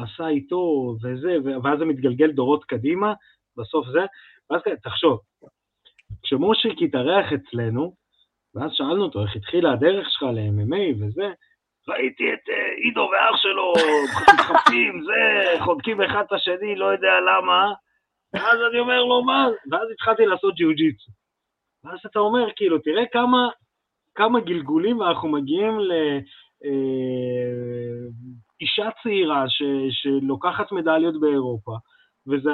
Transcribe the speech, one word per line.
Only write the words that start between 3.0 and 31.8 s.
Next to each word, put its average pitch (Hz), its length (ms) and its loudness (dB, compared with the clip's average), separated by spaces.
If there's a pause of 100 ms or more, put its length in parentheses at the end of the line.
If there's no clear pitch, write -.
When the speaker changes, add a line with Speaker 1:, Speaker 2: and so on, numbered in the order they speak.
Speaker 1:
בסוף 123 360 -4
זה, 160 80 2 (500)
ואז 160 140 -2
כזה, 165 180 -2
תחשוב, 123 380 0 (1000)
כשמושיק 180 600 0
התארח 156 500 0
אצלנו, 123 640 -4 (600)
ואז 139 180 -6
שאלנו 151 300 0
אותו, 104 200 -2
"איך 101 140 -4
התחילה 165 360 0
הדרך 170 380 2
שלך - 120 -4
ל-M 107 460 -2
M 139 40 -2
A 165 320 -2
וזה, 143 240 -4 (600)
ראיתי - 360 -4 (100)
את, - 140 -10
אה, - 360 -4
עידו 233 160 0
ואח - 420 2
שלו, 190 300 0
Speaker 2:
<laughs> 151 640 6
Speaker 1:
מתחפשים, 240 720 4
זה, 208 580 2
חונקים 180 380 -2
אחד 202 240 0
את - 60 -10
השני, 196 440 -2
לא 190 100 -2
יודע 190 340 2
למה", 185 520 2 (640)
ואז 220 240 2 (120)
אני 240 100 0
אומר 247 240 2
לו, 247 200 2
"מה?" 262 240 2 (220)
ואז 226 220 -2
התחלתי 226 340 2
לעשות 190 280 2
ג'יו-ג'יטסו. 160 560 0 (760)
ואז 175 220 -14
אתה 214 120 -6
אומר, 220 380 2
כאילו, 170 220 2
תראה 185 340 0
כמה, 247 360 2 (640)
כמה 226 260 4
גלגולים 175 640 0
אנחנו 165 260 0
מגיעים 160 520 0
ל-, 160 380 0 (460)
אה, 123 1400 -4 (540)
אישה 208 280 -4 (140)
צעירה 170 460 0
ש-, 123 140 -2 (280)
שלוקחת 139 800 -2
מדליות 160 480 0
באירופה, 127 520 -2 (540)